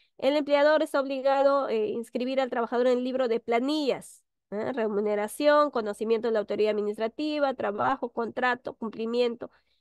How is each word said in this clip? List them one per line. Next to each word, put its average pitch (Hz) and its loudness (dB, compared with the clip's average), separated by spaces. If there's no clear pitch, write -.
El 269 2
empleador 294 4
es 311 -2
obligado, 277 2
eh, 214 0
inscribir 247 -2
al 254 0
trabajador 240 0
en 247 4
el 247 -2
libro 254 0
de 226 0
planillas, 247 -2
¿eh? 220 -4
Remuneración, 220 2
conocimiento 226 -2
de 226 0
la 214 2
autoridad 208 0
administrativa, 233 -2
trabajo, 240 -4
contrato, 240 -4
cumplimiento 233 -4